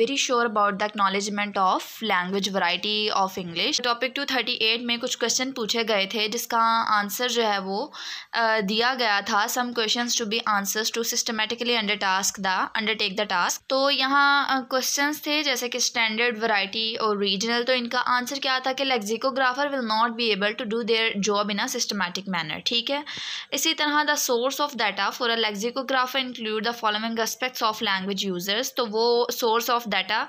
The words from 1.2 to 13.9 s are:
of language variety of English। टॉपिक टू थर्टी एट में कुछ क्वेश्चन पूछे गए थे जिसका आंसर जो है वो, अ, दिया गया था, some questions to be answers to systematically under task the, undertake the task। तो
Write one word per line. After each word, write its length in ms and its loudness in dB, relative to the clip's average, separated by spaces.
of 240 4
language 440 0
variety 640 0
of 240 -4
English। 380 -2
टॉपिक 320 0
टू 80 -2
थर्टी 280 -2
एट 300 0
में 160 -2
कुछ 160 -4
क्वेश्चन 380 -2
पूछे 320 -2
गए 220 2
थे 220 -2
जिसका 540 2
आंसर 460 0
जो 140 2
है 160 2
वो, 340 -4
अ, 260 2
दिया 340 2
गया 260 2
था, 260 2
some 260 -2
questions 500 0
to 40 -4
be 140 -2
answers 380 -2
to 0 -
systematically 840 0
under 200 0
task 380 0
the, 420 0
undertake 340 -2
the 160 -2
task। 360 0
तो 220 2